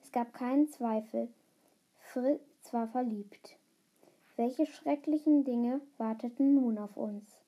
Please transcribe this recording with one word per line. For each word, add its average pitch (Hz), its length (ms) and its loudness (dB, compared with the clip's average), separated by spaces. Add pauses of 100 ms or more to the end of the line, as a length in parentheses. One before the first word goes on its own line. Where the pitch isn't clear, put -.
Es - 120 -20
gab 240 200 -4
keinen 277 360 0
Zweifel. 226 580 -4 (720)
Fritz - 720 -4
war 226 160 -2
verliebt. 220 720 -6 (800)
Welche 262 300 0
schrecklichen 294 760 2
Dinge 247 380 0 (160)
warteten 240 580 2
nun 240 220 2
auf 208 180 -10
uns? - 520 -8